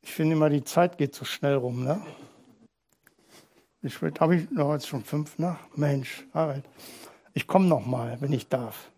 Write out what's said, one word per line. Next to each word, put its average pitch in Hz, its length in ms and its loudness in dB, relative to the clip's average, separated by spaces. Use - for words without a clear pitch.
Ich - 100 -16
finde 160 240 2
immer, 151 140 6
die 143 140 2
Zeit - 340 2
geht 143 180 -2
so - 80 -12
schnell 143 320 0
rum, 123 280 -2
ne? 156 180 0
Ich - 200 -6
will, 135 180 -2
hab 165 120 6
ich, 175 180 2
noch 151 240 0
jetzt 139 140 -4
schon 123 160 -6
fünf 151 360 -4
nach? 170 200 -2
Mensch, 143 580 -2
Harald. 151 320 -2
Ich - 140 -4
komm 190 200 6
noch 127 180 4
mal, 120 340 -4
wenn 139 140 0
ich 120 160 -2
darf. 123 480 -4